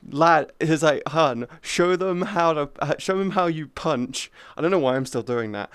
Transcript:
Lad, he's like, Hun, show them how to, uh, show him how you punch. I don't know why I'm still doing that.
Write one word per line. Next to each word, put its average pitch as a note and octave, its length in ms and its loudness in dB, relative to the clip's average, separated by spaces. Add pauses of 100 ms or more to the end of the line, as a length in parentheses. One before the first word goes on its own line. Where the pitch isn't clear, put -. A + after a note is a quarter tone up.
(100)
Lad, D#3 500 4
he's D#3 220 0
like, D3+ 260 2
Hun, C3+ 380 0 (140)
show F3 360 2
them F3+ 260 -2
how E3+ 300 2
to, D3 180 -2 (100)
uh, D3 180 0
show F#3+ 220 -2
him G3 120 -2
how F#3 140 2
you D#3 220 -4
punch. - 600 -4 (260)
I - 60 -6
don't E3 80 2
know F#3+ 80 2
why C3 180 2
I'm C3+ 100 -2
still B2 160 -6
doing A#2 300 -4
that. G2+ 220 -8